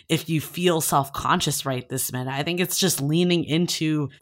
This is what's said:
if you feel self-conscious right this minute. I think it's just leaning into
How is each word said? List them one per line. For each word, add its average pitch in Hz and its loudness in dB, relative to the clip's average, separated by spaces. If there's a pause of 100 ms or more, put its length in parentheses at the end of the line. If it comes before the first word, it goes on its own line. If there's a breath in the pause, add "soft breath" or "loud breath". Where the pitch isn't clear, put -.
if 160 0
you 160 0
feel 175 0
self-conscious 143 0
right 127 -4
this 131 -4
minute. 127 -6
I 139 -2
think 175 -2
it's 180 -2
just 175 2
leaning 170 2
into 156 0 (120)